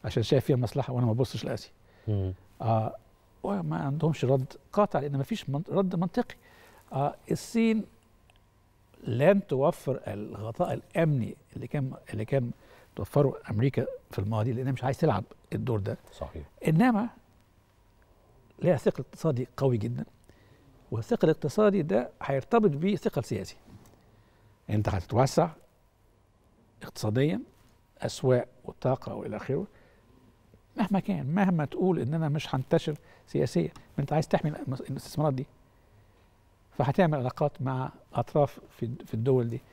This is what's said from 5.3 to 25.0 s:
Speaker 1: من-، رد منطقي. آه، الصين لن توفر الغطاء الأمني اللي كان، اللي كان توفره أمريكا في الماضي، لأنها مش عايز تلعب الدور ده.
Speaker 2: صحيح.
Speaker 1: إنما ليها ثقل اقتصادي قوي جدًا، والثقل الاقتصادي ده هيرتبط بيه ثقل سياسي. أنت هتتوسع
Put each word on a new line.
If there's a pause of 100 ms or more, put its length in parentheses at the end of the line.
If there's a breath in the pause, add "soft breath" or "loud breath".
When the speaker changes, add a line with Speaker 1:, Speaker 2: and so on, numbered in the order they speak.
Speaker 1:
من-،
رد
منطقي. (580 loud breath)
آه، (160)
الصين (1160)
لن
توفر
الغطاء
الأمني (200)
اللي
كان، (160)
اللي
كان (440 loud breath)
توفره (120)
أمريكا (260)
في
الماضي،
لأنها
مش
عايز
تلعب (300)
الدور
ده. (160)
Speaker 2:
صحيح. (240)
Speaker 1:
إنما (1500)
ليها
ثقل
اقتصادي (100)
قوي
جدًا، (840 soft breath)
والثقل
الاقتصادي
ده (120)
هيرتبط
بيه
ثقل
سياسي. (1120 soft breath)
أنت
هتتوسع (1300)